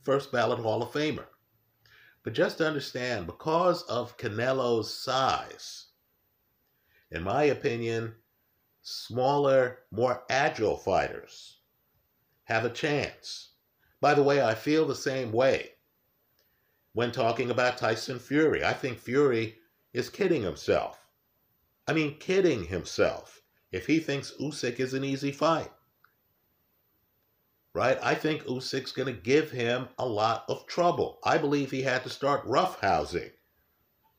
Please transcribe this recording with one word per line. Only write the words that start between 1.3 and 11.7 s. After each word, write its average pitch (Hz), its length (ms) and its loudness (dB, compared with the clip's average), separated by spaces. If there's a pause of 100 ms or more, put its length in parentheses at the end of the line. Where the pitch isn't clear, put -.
But 113 120 -8
just 160 260 0
understand, 127 680 -4
because 170 560 0
of 113 340 -6
Canelo's 120 760 0
size, - 960 -4 (1200)
in 82 140 -6
my 123 220 2
opinion, 117 720 -2 (640)
smaller, 135 1000 2 (100)
more 120 400 0
agile 127 480 2
fighters - 840 -2 (840)